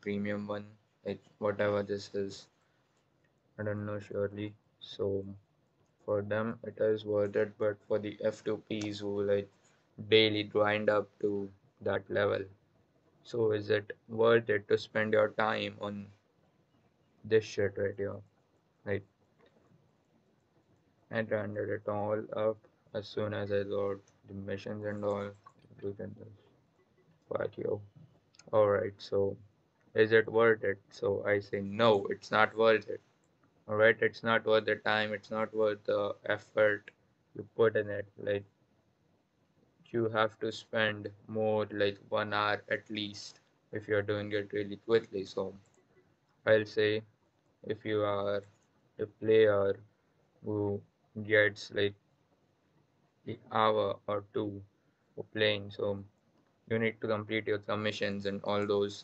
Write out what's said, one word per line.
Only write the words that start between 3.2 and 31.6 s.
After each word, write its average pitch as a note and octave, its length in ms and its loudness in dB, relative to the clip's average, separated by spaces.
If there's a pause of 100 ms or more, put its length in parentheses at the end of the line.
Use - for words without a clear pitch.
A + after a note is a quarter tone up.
I G#2 40 -6
don't G#2 240 -6
know G#2 120 -6
surely. G#2 540 -6 (260)
So G2 460 -4 (800)
for G#2 160 0
them A2 420 -4
it G#2 160 -10
is G#2+ 260 2
worth G#2 300 0
it, G#2+ 220 0
but G#2+ 180 0 (120)
for G#2+ 100 0
the G#2 260 -4
F A2 200 -2
two G#2+ 260 -4
Ps G#2 300 -6
who, G2+ 240 -4
like, G2+ 260 0 (600)
daily G#2+ 340 6
grind G#2 480 2
up G#2 180 2 (120)
to G2+ 280 -2 (320)
that G2 260 -2
level, G2+ 340 0 (800)
so A2+ 300 0
is G#2 180 -2
it G#2 200 0 (180)
worth A2+ 420 4
it G#2 160 0
to A2 100 2
spend G#2+ 360 -2
your G#2+ 160 4
time G#2+ 520 -2
on G#2 240 -8 (1200)
this G#2+ 180 4
shit G2 340 -2
right G2 200 -2
here? G2+ 200 -6 (680)
Like, G2 180 -4 (2000)
I A2+ 120 -2
grinded G#2 460 -4
it G#2 200 -6
all G#2 320 -2 (140)
up A2 220 0 (360)
as G#2 140 -8
soon G#2+ 260 -4
as G2+ 180 -4
I G2+ 120 0
got G2+ 340 -2 (300)
the G2+ 80 -16
missions G2+ 500 -8
and G#2 180 -6
all. G2+ 280 -2 (500)
Look G2+ 180 -8
at G2+ 160 -10
this. G#2+ 120 -18 (1000)
Fuck - 300 -6
you. G2+ 240 -4 (720)
Alright, G2+ 460 2
so G2+ 360 -2 (600)
is A2 160 4
it G#2+ 200 4
worth A2 320 4
it? G2 140 -2 (140)
So G2+ 340 -2
I G#2 140 2
say G2+ 220 -6